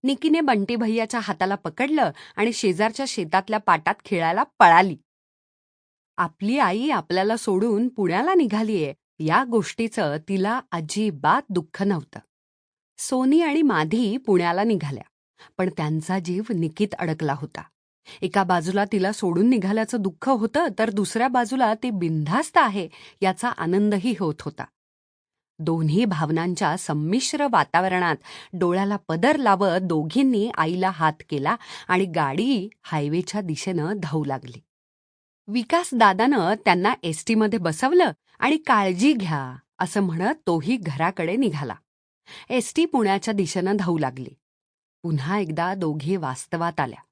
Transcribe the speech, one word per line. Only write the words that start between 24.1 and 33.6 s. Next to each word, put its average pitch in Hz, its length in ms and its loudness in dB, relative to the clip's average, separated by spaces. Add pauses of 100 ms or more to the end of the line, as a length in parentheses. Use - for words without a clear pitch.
होत 156 220 -2
होता. 139 240 -10 (960)
दोन्ही 160 460 0
भावनांच्या 165 720 -2
संमिश्र 190 720 -2
वातावरणात 180 640 2 (380)
डोळ्याला 190 440 0 (100)
पदर 202 300 2
लावत 196 440 2
दोघींनी 196 760 0
आईला 180 320 0
हात 156 240 0 (160)
केला 143 260 -2 (320)
आणि 185 180 2
गाडी 180 640 -2 (140)
हायवेच्या 165 580 -4
दिशेनं 175 520 -4 (100)